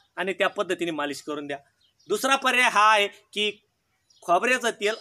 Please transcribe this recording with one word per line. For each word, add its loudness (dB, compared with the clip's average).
आणि -4
त्या 0
पद्धतीने -4
मालिश -6
करून -10
द्या. -8
दुसरा 0
पर्याय 2
हा 4
आहे 4
की -6
खोबऱ्याचं 2
तेल -4